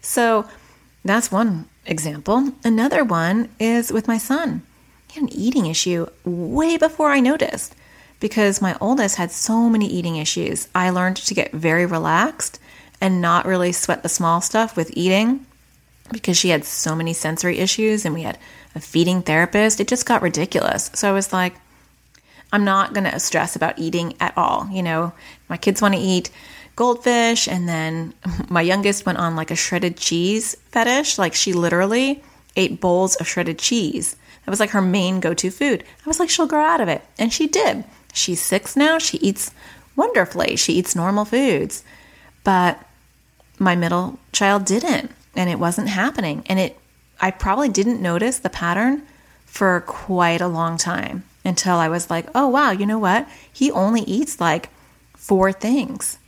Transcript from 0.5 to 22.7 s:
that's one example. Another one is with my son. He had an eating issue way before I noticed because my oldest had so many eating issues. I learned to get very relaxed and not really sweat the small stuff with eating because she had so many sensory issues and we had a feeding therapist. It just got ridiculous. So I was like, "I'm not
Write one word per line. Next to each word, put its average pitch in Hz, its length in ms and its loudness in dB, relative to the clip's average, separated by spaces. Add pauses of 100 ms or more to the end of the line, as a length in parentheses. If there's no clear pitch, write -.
that's 214 280 0
one 190 360 0 (180)
example. 160 640 -2 (100)
Another 233 400 2
one 214 460 0 (100)
is 226 340 0
with 220 140 -2
my 226 120 0
son. 254 440 -2 (460)
He - 100 -16
had 294 100 -2
an - 80 -10
eating 226 300 0
issue 170 400 -2 (180)
way 233 520 0
before 311 340 2
I 277 80 4
noticed - 560 0 (460)
because 208 400 2
my 185 200 0
oldest 220 360 0
had 175 160 -4
so 226 380 2
many 214 160 4
eating 170 300 -2
issues. - 580 -4
I 185 160 2
learned 180 260 0
to - 180 -4
get - 180 -2
very 165 340 2
relaxed 170 760 -2 (400)
and 185 220 2
not 170 240 2
really 180 260 2
sweat - 300 -2
the 170 80 -4
small 170 320 0
stuff 220 340 -2
with - 180 -4
eating 214 520 2 (680)
because 196 240 -2
she 185 140 2
had 151 160 2
so - 280 -4
many 165 200 -2
sensory 165 440 -2
issues 214 460 0
and 160 100 -2
we 165 80 -8
had 107 140 -6 (380)
a 160 60 -10
feeding 175 420 2
therapist. 175 580 2
It 277 80 0
just 247 160 -2
got - 160 2
ridiculous. - 720 -2
So - 160 -2
I 196 40 2
was 196 200 -2
like, 185 220 -2 (960)
"I'm 208 120 2
not 196 280 2